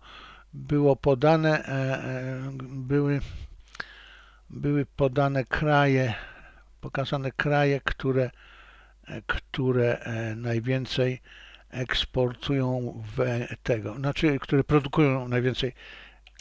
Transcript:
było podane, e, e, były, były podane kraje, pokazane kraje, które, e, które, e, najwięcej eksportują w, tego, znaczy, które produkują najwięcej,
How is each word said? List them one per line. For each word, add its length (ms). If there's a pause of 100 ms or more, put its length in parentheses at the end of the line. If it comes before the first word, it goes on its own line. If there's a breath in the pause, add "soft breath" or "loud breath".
(520 soft breath)
było 440
podane, 680
e, 40
e, 840 (120)
były, 580 (1300 loud breath)
były 360
podane 580
kraje, 720 (640 loud breath)
pokazane 520
kraje, 480
które, 500 (720 soft breath)
e, 180
które, 760
e, 380
najwięcej 840 (500 soft breath)
eksportują 1300 (140)
w, 300 (160)
tego, 320
znaczy, 440
które 260
produkują 640
najwięcej, 440 (680 soft breath)